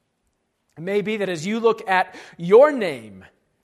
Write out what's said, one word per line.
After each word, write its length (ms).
It 60
may 200
be 160
that 120
as 160
you 140
look 280
at 280
your 360
name 540